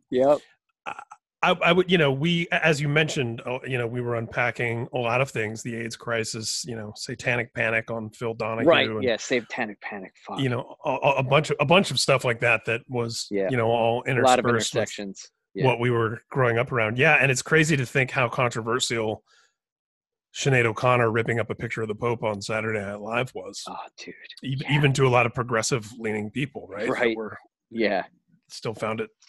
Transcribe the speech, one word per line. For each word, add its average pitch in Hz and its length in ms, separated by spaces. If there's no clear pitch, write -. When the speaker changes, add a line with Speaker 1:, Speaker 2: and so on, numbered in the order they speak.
Speaker 1:
Yep. 135 300
Speaker 2:
I, - 160
I, 170 100
I 170 180
would, 175 180
you 180 80
know, 147 140
we, 170 400
as 160 280
you 147 80
mentioned, 143 580
uh, 127 200
you 127 140
know, 120 80
we 123 120
were 120 160
unpacking 117 760
a 143 60
lot 120 220
of 135 100
things, 110 320
the 120 120
aids 113 200
crisis, 113 720
you 123 100
know, 107 200
satanic 120 600
panic 113 340
on 113 220
Phil 113 240
Donahue 113 320
Speaker 1:
Right, 143 200
Speaker 2:
and, 110 160
Speaker 1:
yeah, 117 140
satanic 113 640
panic, 95 320
fuck. 98 140
Speaker 2:
you 135 100
know, 120 260
a, 156 60
a, 135 260
a 135 60
bunch 139 260
of, 147 100
a 147 60
bunch 175 240
of 127 100
stuff 135 240
like 117 180
that 120 240
that 113 220
was, 117 440
Speaker 1:
Yeah. 98 180
Speaker 2:
you 131 80
know, 113 140
all 117 360
Speaker 1:
A 131 140
lot 127 180
of 117 60
Speaker 2:
interspersed - 0
with 120 80
Speaker 1:
intersections. 101 500
Yeah. 98 100
Speaker 2:
what 120 160
we 123 80
were 113 400
growing 123 300
up 127 120
around. 117 280
Yeah, 151 200
and 131 120
it's 127 100
crazy 160 340
to 135 120
think 131 240
how 127 180
controversial 117 920
Sinead 131 320
O'Connor 120 460
ripping 113 300
up - 80
a 107 60
picture 117 260
of 110 80
the 104 60
Pope 117 280
on 104 180
Saturday 110 380
Night 101 220
Live 117 340
was. 101 320
Speaker 1:
Oh, 101 80
dude. - 160
Speaker 2:
Even, 135 260
Speaker 1:
Yeah. 147 80
Speaker 2:
even 147 160
to 135 140
a - 20
lot 123 160
of 120 80
progressive-leaning 110 1000
people, 139 380
right? 101 160
That 131 80
Speaker 1:
Right. 117 240
Speaker 2:
were 107 200
Speaker 1:
Yeah. 101 340
Speaker 2:
still - 280
found 110 260
it 107 80